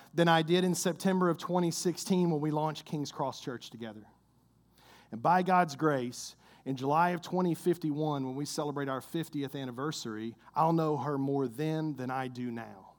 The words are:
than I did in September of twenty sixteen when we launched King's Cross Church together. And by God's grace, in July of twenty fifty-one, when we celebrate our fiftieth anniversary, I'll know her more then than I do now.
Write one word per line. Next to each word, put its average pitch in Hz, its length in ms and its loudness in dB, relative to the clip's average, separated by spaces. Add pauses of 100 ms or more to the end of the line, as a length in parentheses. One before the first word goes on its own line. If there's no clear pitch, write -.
(140)
than 170 140 6
I 165 140 8
did 175 240 4
in 180 100 2
September 185 540 2
of 165 80 2
twenty 175 340 0
sixteen 180 580 2
when 151 120 0
we 156 100 0
launched 151 340 -2
King's 143 260 -4
Cross 135 300 -6
Church 120 280 -8
together. 110 360 -12 (1080)
And 113 100 -8
by 170 200 4
God's 180 340 4
grace, 131 600 -2 (300)
in 131 120 -4
July 147 320 2
of 175 120 -2
twenty 180 320 0
fifty-one, 151 720 -2
when 131 100 -6
we 143 100 -4
celebrate 143 420 -4
our 135 140 -2
fiftieth 147 540 -6
anniversary, 120 800 -6 (200)
I'll 165 180 4
know 160 220 2
her 139 220 -2
more 139 320 0
then 156 460 -4
than 127 160 -6
I 131 180 -4
do 123 200 -6
now. 110 500 -12